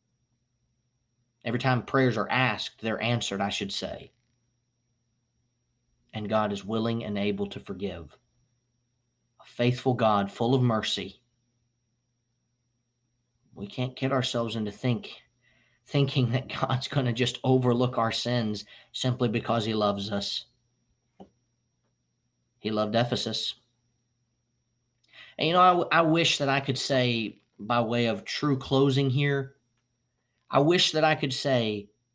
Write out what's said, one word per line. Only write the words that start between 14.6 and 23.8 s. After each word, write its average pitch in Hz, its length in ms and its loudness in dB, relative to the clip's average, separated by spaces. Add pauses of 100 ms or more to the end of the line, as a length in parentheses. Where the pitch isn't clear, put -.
think, 117 400 -2 (760)
thinking 135 460 0
that 131 160 -2 (140)
God's - 260 -2
gonna 123 260 0
just 117 300 -2
overlook 127 540 2
our 113 140 0
sins 113 540 -2 (260)
simply 123 380 -2
because 113 360 -2
he 113 80 -2
loves 101 380 0
us. - 340 -6 (2250)
He 110 120 -4
loved 107 240 0
Ephesus. 113 600 -2 (1800)